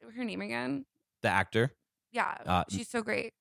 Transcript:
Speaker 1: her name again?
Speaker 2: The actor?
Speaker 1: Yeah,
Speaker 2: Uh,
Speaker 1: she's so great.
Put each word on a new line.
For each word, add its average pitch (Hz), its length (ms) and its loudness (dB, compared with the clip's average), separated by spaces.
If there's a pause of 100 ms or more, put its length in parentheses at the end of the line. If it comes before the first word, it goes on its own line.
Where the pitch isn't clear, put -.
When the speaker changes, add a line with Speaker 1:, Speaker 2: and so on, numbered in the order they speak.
(160)
Speaker 1:
her 247 100 -6
name 190 160 -6
again? 240 440 -4 (360)
Speaker 2:
The 107 80 2
actor? 98 420 4 (400)
Speaker 1:
Yeah, 233 240 -2 (100)
Speaker 2:
Uh, 90 240 4
Speaker 1:
she's 196 200 -6
so 233 140 -2
great. 214 380 -2